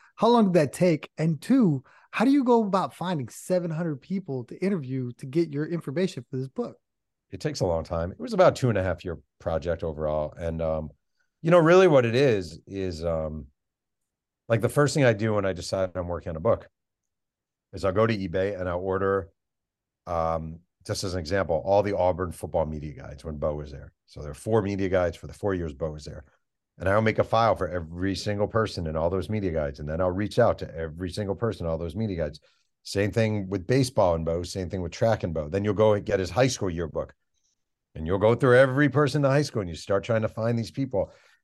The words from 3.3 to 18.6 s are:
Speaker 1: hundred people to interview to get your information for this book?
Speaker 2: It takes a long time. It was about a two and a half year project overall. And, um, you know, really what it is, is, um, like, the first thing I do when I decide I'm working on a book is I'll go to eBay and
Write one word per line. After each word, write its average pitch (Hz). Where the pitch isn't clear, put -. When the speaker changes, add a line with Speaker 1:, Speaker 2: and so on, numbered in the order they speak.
Speaker 1:
hundred 156
people 139
to -
interview 131
to -
get 156
your 147
information 160
for 131
this 131
book? -
Speaker 2:
It 92
takes 151
a 101
long 82
time. 85
It -
was 240
about 180
a -
two 127
and 101
a 92
half 92
year 85
project 82
overall. 76
And, 82
um, 78
you 160
know, 175
really 175
what 135
it 113
is, 104
is, 92
um, 78
like, 117
the 120
first 143
thing 147
I 120
do 110
when 101
I 95
decide 90
I'm 87
working 87
on 80
a 80
book 98
is 92
I'll 98
go 107
to 113
eBay 95
and 90